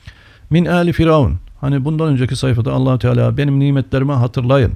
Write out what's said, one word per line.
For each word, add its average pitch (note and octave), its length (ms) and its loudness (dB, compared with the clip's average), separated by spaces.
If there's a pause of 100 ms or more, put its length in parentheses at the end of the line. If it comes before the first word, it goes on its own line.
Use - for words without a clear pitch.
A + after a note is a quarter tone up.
(500)
Min E3 160 2
ali E3+ 260 0
Firavun. D#3 420 2 (260)
Hani C#3 240 -2
bundan D#3 240 -2
önceki C3 280 -2
sayfada B2+ 360 -2
Allah-u C3 260 0
Teala, A#2+ 380 0
"Benim C#3 240 0
nimetlerimi C#3 520 0
hatırlayın. B2+ 640 0